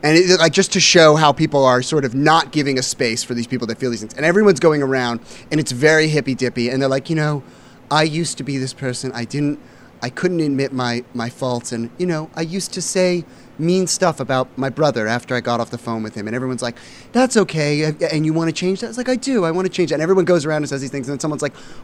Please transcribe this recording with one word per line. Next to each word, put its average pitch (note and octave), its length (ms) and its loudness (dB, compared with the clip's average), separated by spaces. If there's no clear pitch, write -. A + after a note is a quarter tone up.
And D3+ 140 4
it, F3+ 220 6
like, D#3+ 140 4
just F#3+ 220 2
to F#3+ 60 2
show D#3 360 8
how D#3 160 4
people D3 320 2
are B2+ 180 4
sort C#3+ 220 0
of A#2+ 100 -4
not D3+ 380 2
giving C#3 260 0
a B2 40 -2
space A#2 420 -2
for B2+ 100 -6
these A#2 140 -4
people B2 180 -4
that A2 120 -6
feel B2+ 120 -2
these A2+ 100 -6
things. G#2+ 140 -14
And C#3 100 -6
everyone's F3+ 360 4
going D#3 200 4
around, B2+ 400 0
and D3 80 0
it's C#3 140 -4
very D#3 340 4
hippy-dippy. B2+ 640 -2
And C3 100 -2
they're C3+ 80 2
like, C3+ 220 -2
"You D#3+ 60 0
know, D3+ 260 -2
I D#3 140 4
used D#3+ 340 -4
to C#3 60 -8
be C3+ 140 -4
this B2+ 140 -6
person. B2+ 400 -6
I A#2 120 -6
didn't, D3 340 -2
I B2 80 -6
couldn't F3+ 280 -2
admit C#3 340 0
my, B2 300 -2
my A#2 140 -4
faults. B2 440 -4
And, A#2 260 -6
you F3+ 80 -2
know, D#3+ 300 -4
I E3 60 -4
used F3 320 -6
to F#3 80 -8
say F3+ 420 0
mean F3+ 300 0
stuff E3+ 320 0
about C3 260 0
my C3+ 140 -4
brother A#2+ 380 0
after A#2+ 260 -4
I B2 60 -2
got A#2+ 180 -2
off A2+ 120 -4
the A#2+ 80 -10
phone A2+ 260 -6
with A2 100 -12
him." G#2+ 140 -8
And A2 80 -6
everyone's B2+ 260 -6
like, A#2+ 140 -6
"That's B3 260 2
okay. D3+ 560 0
And D#3 120 0
you D#3 80 0
wanna E3 200 0
change F3+ 300 -2
that?" A#3 80 -8
It's A3+ 80 -10
like, B3 100 -6
"I B3+ 80 0
do. A#3+ 280 0
I E3 60 0
wanna F#3 180 0
change F3 220 -2
that." D3+ 60 0
And D3 80 0
everyone F3+ 220 4
goes D#3+ 200 2
around D3+ 120 0
and D3 100 -4
says C#3 120 -6
these C3 120 -8
things. C3+ 160 -6
And C#3+ 60 -4
then C3+ 60 -8
someone's D3+ 220 -4
like, C#3+ 120 -4